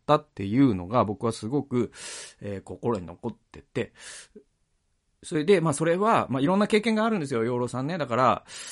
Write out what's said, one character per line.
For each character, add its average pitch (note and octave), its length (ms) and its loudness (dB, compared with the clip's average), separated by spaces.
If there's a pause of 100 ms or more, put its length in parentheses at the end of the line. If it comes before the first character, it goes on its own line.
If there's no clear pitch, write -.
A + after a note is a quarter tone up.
た D3 100 6
っ D3 120 0
て - 180 -8
い A2 140 2
う B2 160 6
の F2+ 100 -8
が A2 180 4
僕 G2+ 200 -6
は A2+ 80 0
す G#2+ 160 -8
ご C#3 160 -2
く、 B2 260 -2 (500)
え G2+ 180 -8
ー、 F#2+ 40 -14
心 G#2+ 380 -4
に E2+ 60 -12
残 F2 220 -10
っ G#2+ 80 -10 (140)
て - 120 -20
て、 - 300 -6 (1300)
そ - 120 -10
れ D3+ 100 -2
で、 F#3 160 6
ま D#3+ 100 2
あ、 C#3 40 0
そ D#3+ 100 -2
れ E3+ 120 2
は、 G3+ 340 2
ま C3 80 -2
あ、 - 20 0
い C#3 60 2
ろ F#3 100 2
ん - 20 2
な G#3 100 2
経 G#3+ 120 4
験 A3 140 -2
が G#3+ 100 0
あ A3+ 60 2
る A3 60 -2
ん F#3+ 40 -2
で C#3+ 60 -6
す C#3 80 -6
よ、 A2+ 100 0
養 B2 140 -2
老 A#2+ 100 -2
さ A#2+ 140 -6
ん C3+ 40 -4
ね。 F3 120 -4
だ C#3+ 80 -4
か A#2 100 -2
ら、 A#2+ 280 2 (280)